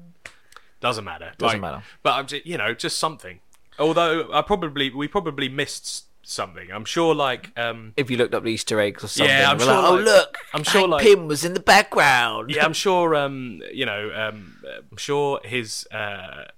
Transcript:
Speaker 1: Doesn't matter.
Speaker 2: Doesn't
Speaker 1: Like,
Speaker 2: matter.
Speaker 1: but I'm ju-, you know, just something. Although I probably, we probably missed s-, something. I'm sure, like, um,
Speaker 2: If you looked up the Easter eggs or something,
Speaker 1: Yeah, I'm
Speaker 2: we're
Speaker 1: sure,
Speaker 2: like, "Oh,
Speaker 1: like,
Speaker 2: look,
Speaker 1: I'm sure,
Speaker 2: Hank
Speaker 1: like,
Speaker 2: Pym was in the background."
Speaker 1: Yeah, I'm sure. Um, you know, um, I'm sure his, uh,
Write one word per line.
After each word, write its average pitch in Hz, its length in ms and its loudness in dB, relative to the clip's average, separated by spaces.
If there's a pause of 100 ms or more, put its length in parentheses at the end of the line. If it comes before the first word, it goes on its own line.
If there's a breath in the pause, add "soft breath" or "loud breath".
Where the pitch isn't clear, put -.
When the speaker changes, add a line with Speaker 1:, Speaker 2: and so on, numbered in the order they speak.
(800 loud breath)
Speaker 1:
Doesn't 113 240 -4
matter. 82 340 -14
Speaker 2:
Doesn't 113 220 0
Speaker 1:
Like, 82 120 -8
Speaker 2:
matter. 101 120 -14 (180 loud breath)
Speaker 1:
but - 100 2
I'm 135 140 -4
ju-, 139 180 -10
you 170 140 -8
know, 110 160 -2
just 156 240 -6
something. 120 420 -6 (380)
Although 160 540 2
I 151 100 2
probably, 151 480 -2
we 139 180 -8
probably 143 420 -4
missed 139 340 -8
s-, - 180 -10 (200)
something. 92 500 -10
I'm 110 140 -10
sure, 165 280 2
like, 135 440 -2
um, 117 380 -6
Speaker 2:
If 127 140 -2
you 123 60 -2
looked 117 180 2
up 107 100 -2
the 113 60 -4
Easter 110 300 -2
eggs 104 240 -2
or 101 40 -8
something, 139 280 2
Speaker 1:
Yeah, 139 140 4
I'm 143 80 2
Speaker 2:
we're 120 60 2
Speaker 1:
sure, 131 100 6
Speaker 2:
like, 131 100 4
"Oh, 175 120 6
Speaker 1:
like, 202 100 2
Speaker 2:
look, 196 320 4 (160)
Speaker 1:
I'm 151 100 -4
sure, 196 180 2
Speaker 2:
Hank 185 100 2
Speaker 1:
like, 147 100 2
Speaker 2:
Pym 196 240 8
was 147 180 -2
in 175 100 -2
the 190 60 -4
background." 135 920 4
Speaker 1:
Yeah, 151 120 2
I'm 160 80 2
sure. 175 420 2
Um, 135 460 -4 (100)
you 127 140 -4
know, 104 300 -4
um, 107 420 -8 (340)
I'm 110 60 -20
sure 143 480 -2
his, 117 480 -8
uh, 98 520 -10 (140)